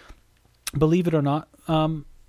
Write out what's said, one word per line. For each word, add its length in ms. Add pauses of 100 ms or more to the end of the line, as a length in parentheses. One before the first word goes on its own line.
(760)
believe 300
it 60
or 80
not, 260 (200)
um, 380 (240)